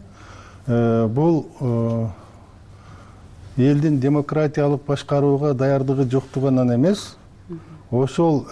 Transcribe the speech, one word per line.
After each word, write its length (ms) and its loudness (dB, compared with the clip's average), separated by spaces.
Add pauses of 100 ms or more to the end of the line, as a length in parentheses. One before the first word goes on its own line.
(680)
э, 400 2
бул, 400 0 (140)
э, 460 -2 (1500)
элдин 440 2
демократиялык 880 0
башкарууга 680 0
даярдыгы 560 0
жоктугунан 640 0
эмес, 420 0 (760)
ошол 600 0